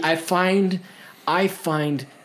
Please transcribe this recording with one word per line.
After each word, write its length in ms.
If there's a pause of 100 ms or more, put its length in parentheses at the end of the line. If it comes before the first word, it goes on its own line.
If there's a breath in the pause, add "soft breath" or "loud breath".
I 140
find, 640 (480 loud breath)
I 200
find 580 (180)